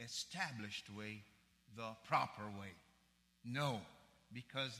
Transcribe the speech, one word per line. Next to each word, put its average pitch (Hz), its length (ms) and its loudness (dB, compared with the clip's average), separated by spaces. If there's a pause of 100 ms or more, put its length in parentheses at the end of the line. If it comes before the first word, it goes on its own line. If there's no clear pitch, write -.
established 120 920 -2
way, 107 260 -4 (540)
the 113 120 -2 (180)
proper - 380 4 (160)
way. 98 120 -6 (720)
No, 127 360 4 (520)
because 123 480 -2